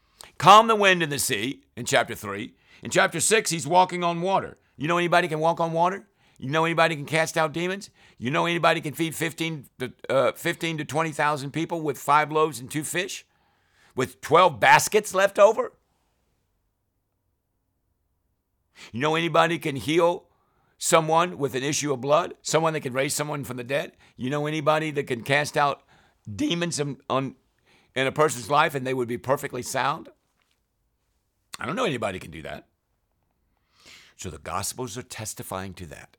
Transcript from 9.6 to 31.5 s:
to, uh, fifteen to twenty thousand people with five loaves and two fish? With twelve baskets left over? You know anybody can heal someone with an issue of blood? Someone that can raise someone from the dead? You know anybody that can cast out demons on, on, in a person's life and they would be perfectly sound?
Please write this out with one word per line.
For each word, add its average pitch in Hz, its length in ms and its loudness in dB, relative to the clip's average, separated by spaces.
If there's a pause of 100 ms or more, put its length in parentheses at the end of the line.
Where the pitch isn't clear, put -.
to, 127 140 -8 (160)
uh, 131 220 4
fifteen 165 460 -4
to 151 80 -8
twenty 160 260 -4
thousand 147 400 -2
people 165 300 -6
with 147 160 -4
five 147 340 2
loaves 156 280 2
and 123 100 -14
two 151 140 -6
fish? 180 420 -6 (680)
With - 280 -4
twelve 156 380 4
baskets 156 540 6
left 196 240 2
over? 220 360 4 (3250)
You 113 100 -8
know 156 140 2
anybody 165 440 2
can 143 160 -4
heal 165 540 0 (480)
someone 165 600 2
with 135 160 -4
an 127 80 -4
issue 143 320 -2
of 123 80 -6
blood? 151 400 2
Someone 160 320 0
that 151 60 -4
can 131 140 -8
raise 135 200 0
someone 147 300 -6
from 123 140 -10
the 123 80 -10
dead? 139 260 -4 (240)
You 127 140 -6
know 147 180 -2
anybody 156 440 0
that 143 160 -4
can 120 140 -4
cast 143 360 -2
out 143 260 0 (500)
demons 175 460 -2
on, 143 180 -4 (120)
on, 131 260 -2 (600)
in 135 120 0
a 127 40 0
person's 123 380 0
life 151 240 2
and 131 140 -6
they 131 60 -2
would 123 160 -2
be 120 80 -4
perfectly 127 440 -4
sound? 131 480 -4 (1500)